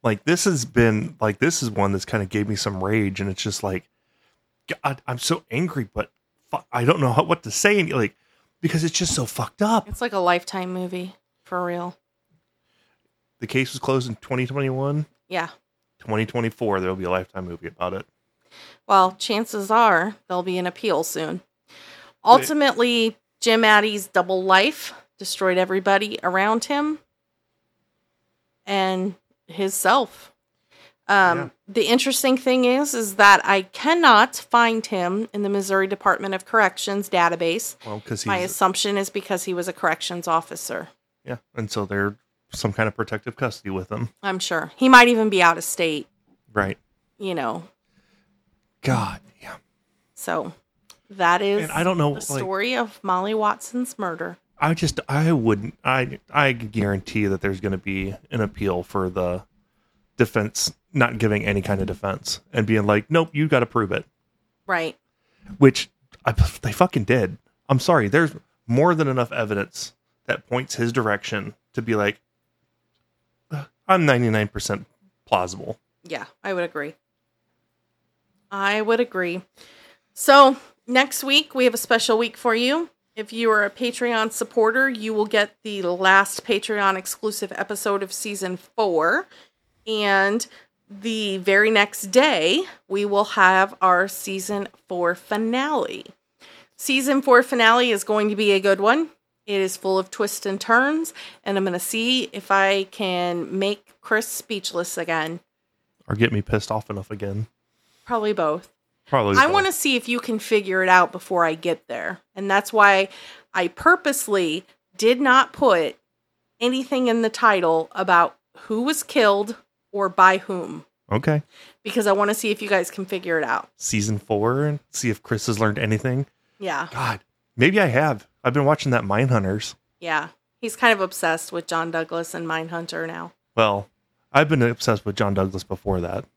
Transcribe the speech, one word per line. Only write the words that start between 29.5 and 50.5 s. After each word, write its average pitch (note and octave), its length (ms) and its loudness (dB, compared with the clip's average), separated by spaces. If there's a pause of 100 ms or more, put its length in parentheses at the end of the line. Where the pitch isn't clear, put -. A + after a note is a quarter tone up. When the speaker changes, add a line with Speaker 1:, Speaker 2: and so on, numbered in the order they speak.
Speaker 2:
self. - 600 0 (760)
Um, F#3 280 4
Speaker 1:
Yeah. C#3 120 -6 (200)
Speaker 2:
the G3+ 180 0
interesting C4 500 2
thing B3+ 280 0
is, C4+ 280 0
is G#3+ 220 -4
that G3+ 300 10
I G3 180 2
cannot B3+ 720 4
find A3+ 500 0
him F#3+ 480 -4
in G#3 80 -6
the G3+ 80 -2
Missouri G3 380 0
Department G3 480 -2
of F#3+ 100 -10
Corrections G3+ 640 0
database. E3+ 760 0
Speaker 1:
Well, G#2+ 200 -8
'cause - 200 -8
Speaker 2:
My G3 160 -2
Speaker 1:
he's F3+ 100 -6
Speaker 2:
assumption G3 460 0
is G3 120 -4
because F#3+ 360 -6
he F#3+ 80 -6
was F3 160 -6
a F3 40 -10
corrections F3 540 -4
officer. E3 600 -4 (340)
Speaker 1:
Yeah, B2+ 140 -10 (180)
and A2 160 -8
so G#2 140 -4
they're G2+ 300 -2 (380)
some G#2+ 200 -4
kind A2 140 -2
of G#2 80 -6
protective A2+ 420 -8
custody A2+ 320 -6
with F#2 220 -6
him. A2+ 180 -6 (120)
Speaker 2:
I'm F#3+ 180 -6
sure. D#3+ 360 -6
He C4 140 2
might A#3+ 180 10
even A3 220 2
be F#3+ 120 2
out E3+ 160 4
of E3+ 60 -10
state. D#3 440 -4 (460)
Speaker 1:
Right. G2 240 -2 (400)
Speaker 2:
You F#3+ 180 -6
know. D#3 340 -6 (1120)
Speaker 1:
God, A2+ 400 -4 (200)
yeah. - 140 -18 (580)
Speaker 2:
So, E3 400 -6 (560)